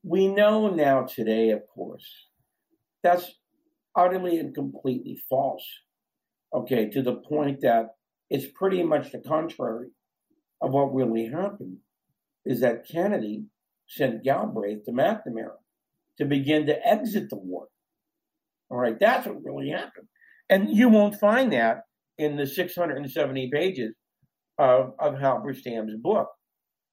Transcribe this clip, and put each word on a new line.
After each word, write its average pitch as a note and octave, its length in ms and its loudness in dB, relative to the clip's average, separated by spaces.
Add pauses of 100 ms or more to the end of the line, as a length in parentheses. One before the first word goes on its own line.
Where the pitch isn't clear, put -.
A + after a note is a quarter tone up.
We F#3+ 260 2
know G#3 400 4
now C#3 360 4
today, A2 460 0
of G#2+ 180 -2
course, - 380 -14 (960)
that's F3 300 2 (640)
utterly F3+ 420 2
and C#3+ 160 -6
completely - 640 -6 (120)
false, C3 340 0 (880)
okay, A2+ 380 0
to C3+ 100 -2
the B2 160 -2
point C#3+ 460 -4
that A#2 320 2 (340)
it's - 260 -4
pretty F#3+ 280 0
much D#3 280 0
the - 100 -14
contrary D#3 680 -6 (720)
of C3 120 -2
what C#3 220 2
really A2+ 360 0
happened, D#3+ 480 -6 (680)
is A#2+ 160 -2
that A#2 260 0
Kennedy D#3 600 -4 (420)
sent A2+ 340 -2
Galbraith A2 600 -2
to A#2+ 80 -8
McNamara B2+ 640 -2 (640)
to C#3+ 80 -2
begin C#3+ 400 2
to D3+ 200 0
exit G#3+ 440 0
the - 60 -10
war. - 320 -12 (1000)
All B2+ 80 -10
right, A#2 220 -2
that's B3+ 280 4
what - 180 -10
really C#3 260 -8
happened. - 380 -10 (420)
And G3 260 4
you B3 120 6
won't G#3 300 6
find A3 340 4
that A2+ 300 2 (360)
in D3 180 -2
the C#3+ 100 -2
six F3 280 -6
hundred D#3+ 240 -2
and C#3 120 -8
seventy C3 420 -2
pages D3 420 -2 (640)
of, C3 400 4
of D3 160 0
Halberstam's B2 880 -4
book. F3 280 0 (640)